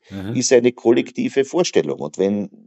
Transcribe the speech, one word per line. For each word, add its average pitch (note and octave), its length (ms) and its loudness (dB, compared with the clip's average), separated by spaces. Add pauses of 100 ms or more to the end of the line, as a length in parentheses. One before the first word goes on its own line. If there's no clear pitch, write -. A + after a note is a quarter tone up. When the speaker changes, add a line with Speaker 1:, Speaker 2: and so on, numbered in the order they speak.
Speaker 1:
Mhm. G2 240 -10
Speaker 2:
ist B2+ 180 -2
eine B2 200 6
kollektive B2+ 720 0
Vorstellung. E2+ 540 -2
Und D2 180 -10
wenn G2+ 320 -2 (180)